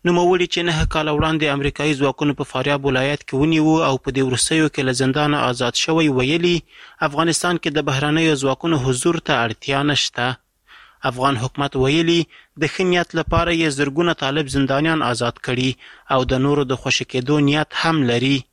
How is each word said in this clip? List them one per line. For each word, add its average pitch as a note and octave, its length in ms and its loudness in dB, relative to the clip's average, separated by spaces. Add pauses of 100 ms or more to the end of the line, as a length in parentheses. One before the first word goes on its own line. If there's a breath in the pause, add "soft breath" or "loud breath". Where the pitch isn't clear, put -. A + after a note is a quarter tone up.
نوموړي F3 460 2
چې - 140 -2
نهه D#3+ 240 0
کاله D3+ 220 -2
وړاندې D3+ 400 0
امریکایي C#3+ 480 -2
ځواکونو C#3+ 380 0
په C#3 100 -6
فاریاب C#3 360 -2
ولایت C3+ 380 0
کې - 160 -8
ونیوه D#3 480 4
او C3+ 160 2
په - 80 -4
دې C3 140 0
وروستیو D3+ 420 2
کې D3 200 -2
له C3 120 0
زندانه D3 380 2 (100)
آزاد B2 380 -2
شوی، D#3+ 240 2
ویلي، D#3+ 480 2 (500 loud breath)
افغانستان E3 500 0
کې E3 200 -4
د D3 100 -2
بهرنیو D3 560 0
ځواکونو C#3 400 0
حضور C3+ 360 0
ته - 140 -2 (120)
اړتیا C#3 440 -4
نشته. C3 380 -2 (840 loud breath)
افغان B2+ 320 0
حکومت C#3 340 -4
ویلي، D#3+ 460 2 (400 loud breath)
د - 20 2 (100)
ښه F#3+ 180 -2
نیت F3 180 0 (100)
لپاره E3 320 0
یې D#3+ 260 0
زرګونه D3 360 0 (100)
طالب C#3 320 -2
زندانیان C#3 540 0
آزاد A#2 260 -2 (120)
کړي B2+ 240 -2 (440 loud breath)
او C3 60 4 (100)
د C3 140 2
نورو C#3+ 260 2
د B2+ 120 -4
خوشي C3+ 280 -2
کېدو C3 240 0 (140)
نیت D3+ 200 0 (140)
هم E3 140 2 (140)
لري. C3 260 2 (160)